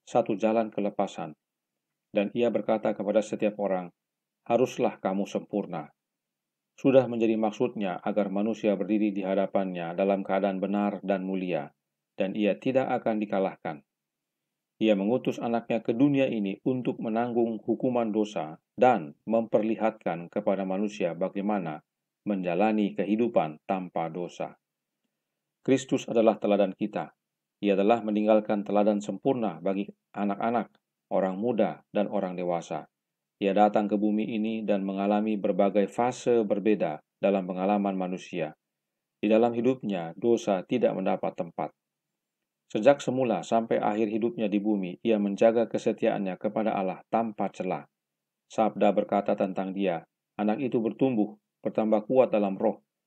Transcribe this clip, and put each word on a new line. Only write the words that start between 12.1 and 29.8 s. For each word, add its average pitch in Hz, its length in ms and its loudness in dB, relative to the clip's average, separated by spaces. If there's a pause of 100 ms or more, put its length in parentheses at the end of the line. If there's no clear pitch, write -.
dan 98 160 -2
Ia 104 240 0
tidak 131 320 0
akan 113 320 -2
dikalahkan. 95 640 -4 (960)
Ia 110 160 4
mengutus 117 480 -2
anaknya 117 400 -2
ke - 80 -2
dunia 135 400 2
ini 101 320 -2
untuk 127 400 -2
menanggung 117 560 -2
hukuman 117 560 0
dosa 85 480 -4 (160)
dan 104 320 4 (160)
memperlihatkan 110 1040 0
kepada 98 320 -2
manusia 95 480 -2
bagaimana 92 720 -4 (400)
menjalani 101 720 0
kehidupan 98 720 0
tanpa 90 400 -4
dosa. 85 480 -10 (1120)
Kristus 131 400 0
adalah 110 320 4
teladan 101 320 2
kita. 101 400 -6 (480)
Ia 98 160 2
telah 107 240 4
meninggalkan 107 640 2
teladan 104 400 2
sempurna 104 560 -2
bagi 98 320 -4 (240)